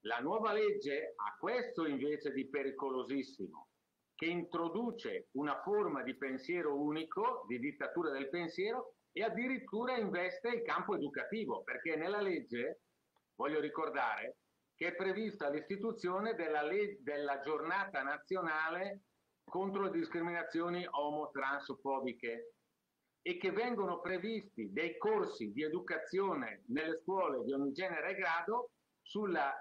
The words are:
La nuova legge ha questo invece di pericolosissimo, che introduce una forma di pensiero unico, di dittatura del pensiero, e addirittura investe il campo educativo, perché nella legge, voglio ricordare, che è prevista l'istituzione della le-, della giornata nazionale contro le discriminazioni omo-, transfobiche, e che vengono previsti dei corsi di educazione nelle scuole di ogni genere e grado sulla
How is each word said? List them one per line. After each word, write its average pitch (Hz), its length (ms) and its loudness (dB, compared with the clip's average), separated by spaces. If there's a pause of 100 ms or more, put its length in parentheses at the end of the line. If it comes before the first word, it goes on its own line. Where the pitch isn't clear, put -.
La 117 180 -2
nuova 208 320 2
legge 190 640 2
ha - 240 -4
questo 220 460 0
invece 143 480 0
di 131 160 0
pericolosissimo, 131 1200 -2 (520)
che 160 60 0
introduce 170 1040 -2
una 143 320 0
forma 180 400 2
di 131 120 -4
pensiero 143 640 0
unico, 160 680 0
di 127 100 -2
dittatura 143 540 0
del 135 180 -2
pensiero, 180 640 0 (180)
e 185 120 0
addirittura 240 760 0
investe 185 520 0
il 233 120 0
campo 175 320 2
educativo, 139 680 -2
perché 156 320 -2
nella 190 260 0
legge, 131 600 0 (520)
voglio 147 260 0
ricordare, 135 760 0 (380)
che 170 140 -2
è 175 60 -6
prevista 190 540 0
l'istituzione 196 880 0
della 156 260 2
le-, 196 400 2
della 143 380 0
giornata 156 640 0
nazionale 165 1000 0 (380)
contro 196 420 0
le 185 40 2
discriminazioni 170 1000 0
omo-, 147 440 0
transfobiche, 131 1200 -2 (680)
e 175 140 -2
che 190 120 2
vengono 202 520 0
previsti 190 720 -4
dei 170 280 -2
corsi 190 520 2
di 131 120 0
educazione 165 1040 0
nelle 156 340 0
scuole 170 420 2
di 131 100 2
ogni 139 180 2
genere 170 400 0
e 190 40 0
grado 175 580 0 (280)
sulla 170 600 0